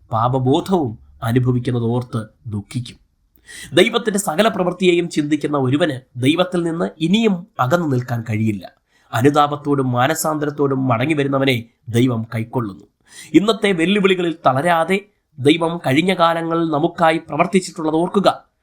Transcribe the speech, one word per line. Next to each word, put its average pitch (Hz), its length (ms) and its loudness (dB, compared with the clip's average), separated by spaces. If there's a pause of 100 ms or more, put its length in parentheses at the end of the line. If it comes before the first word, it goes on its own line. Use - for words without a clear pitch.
(120)
പാപബോധവും 131 880 0 (240)
അനുഭവിക്കുന്നത് 123 640 0
ഓർത്ത് 117 420 -4 (200)
ദുഃഖിക്കും. 104 520 -8 (760)
ദൈവത്തിൻ്റെ 202 440 2
സകല 190 300 0
പ്രവൃത്തിയെയും 175 600 0
ചിന്തിക്കുന്ന 147 480 -2
ഒരുവന് 135 640 -2
ദൈവത്തിൽ 170 420 0
നിന്ന് 170 280 -2 (100)
ഇനിയും 190 460 2 (140)
അകന്നു 160 260 0
നിൽക്കാൻ 123 440 -4
കഴിയില്ല. 107 420 -2 (400)
അനുതാപത്തോടും 143 800 2
മാനസാന്തരത്തോടും 143 960 0
മടങ്ങി 127 260 0
വരുന്നവനെ 135 500 0 (240)
ദൈവം 117 460 0
കൈക്കൊള്ളുന്നു. 113 500 -6 (500)
ഇന്നത്തെ 202 380 4
വെല്ലുവിളികളിൽ 180 600 2 (120)
തളരാതെ, 165 540 2 (380)
ദൈവം 165 400 2
കഴിഞ്ഞ 160 360 0
കാലങ്ങളിൽ 165 560 0
നമുക്കായി 160 480 0
പ്രവർത്തിച്ചിട്ടുള്ളത് 160 760 -2
ഓർക്കുക. 175 680 0